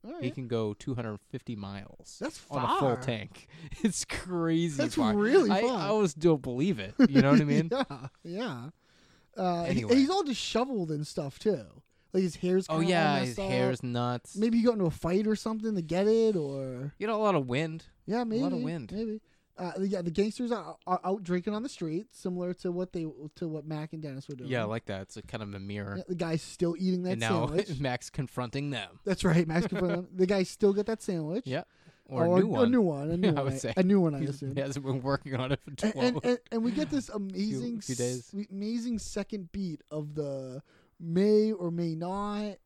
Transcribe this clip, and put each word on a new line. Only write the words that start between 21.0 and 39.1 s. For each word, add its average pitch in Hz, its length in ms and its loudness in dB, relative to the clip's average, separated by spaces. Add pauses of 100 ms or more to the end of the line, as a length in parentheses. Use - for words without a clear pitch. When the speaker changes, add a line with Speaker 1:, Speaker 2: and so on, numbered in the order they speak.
Speaker 1:
out 190 200 -2
drinking 180 300 -2
on 214 80 -4
the 277 80 -6
street, 170 420 -6
similar 180 440 -4
to 180 160 -4
what 180 220 -4
they, 165 120 -4 (300)
to 170 120 -6
what 156 180 -6
Mac 156 280 -6
and 156 80 -10
Dennis 135 260 -10
were 147 80 -10
doing. 123 140 -10
Speaker 2:
Yeah, 123 120 0
I 107 40 0
like 110 200 -4
that. 95 180 -6
It's - 140 -14
a 104 40 -12
kind 110 220 -10
of 101 100 -10
a 98 60 -10
mirror. 101 380 -6
Speaker 1:
Yeah, 92 100 -8
the 185 80 -4
guy's 165 260 -2
still 175 380 -2
eating 185 240 0
that 180 80 -2
Speaker 2:
And 117 100 0
now 113 260 2
<laughs> - 0 -
Speaker 1:
sandwich. 165 320 -2
Speaker 2:
Mac's 127 300 -2
confronting 139 600 -4
them. 110 320 -8
Speaker 1:
That's 190 200 -2
right. 170 240 6
Mac's 170 200 0
confronting 180 340 0
Speaker 2:
<laughs> - 20 -8
Speaker 1:
them. - 120 -12
The 185 100 4
guy 190 180 2
still 196 300 2
got 202 140 0
that 220 140 -4
sandwich. 170 440 -4
Speaker 2:
Yeah. 139 180 -4 (420)
Or 131 200 2
Speaker 1:
Or 180 120 6
Speaker 2:
a - 40 10
new 214 60 4
one. 214 180 4
Speaker 1:
a 233 40 4
new 247 120 6
one, 156 300 0
a 170 60 0
Speaker 2:
<laughs> - 0 -
Speaker 1:
new 185 120 4
Speaker 2:
I 147 140 2
would 135 80 0
Speaker 1:
one, 135 80 -4
Speaker 2:
say. 113 180 -2
Speaker 1:
a 185 60 6
new 196 180 6
one, 156 140 2
I - 40 -6
Speaker 2:
He's, 143 120 -2
Speaker 1:
assume. 139 240 -6
Speaker 2:
he 139 60 0
hasn't 135 240 -4
been 135 160 -2
working 139 340 -2
on 127 160 -2
it 139 100 0
for - 80 -18
Speaker 1:
And, 139 140 -8
and, 214 100 0
Speaker 2:
twelve. 247 320 0
Speaker 1:
and, 247 140 2 (120)
and 226 120 0
we 240 80 0
get 302 180 -2
this 285 160 -2
Speaker 2:
<laughs> - 40 -16
Few, 220 60 -12
Speaker 1:
amazing 208 640 -4
Speaker 2:
few 131 140 -4
days. 123 380 -4
Speaker 1:
s-, 208 180 -6
amazing 226 480 -4
second 196 520 -8